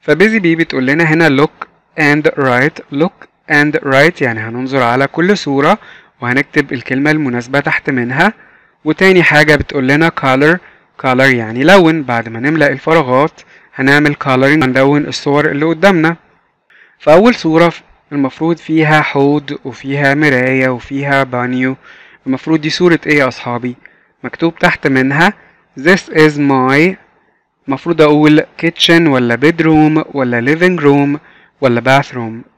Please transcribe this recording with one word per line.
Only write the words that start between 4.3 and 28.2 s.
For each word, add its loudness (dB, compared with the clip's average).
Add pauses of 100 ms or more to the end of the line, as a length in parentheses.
هننظر -4
على 0
كل -2
صورة 0 (440)
وهنكتب -2
الكلمة -2
المناسبة -2
تحت -4
منها. -2 (520)
وتاني 2
حاجة 4
بتقول -4
لنا 2 (100)
color. 2 (480)
color 0
يعني 0
لون. 4
بعد -4
ما -12
نملأ 0
الفراغات -2 (340)
هنعمل 2
coloring، 0
هنلون 0
الصور -2
اللي -4
قدامنا. 0 (840)
فأول 4
صورة 0
ف-، -10 (300)
المفروض -4
فيها 0
حوض -2
وفيها -2
مراية 0
وفيها -4
بانيو. -4 (520)
المفروض -2
دي -4
صورة 0
ايه 0
يا 0
أصحابي؟ -8 (480)
مكتوب -4
تحت -2
منها 0 (460)
this 0
is 2
my، 2 (720)
المفروض -4
أقول, 4 (220)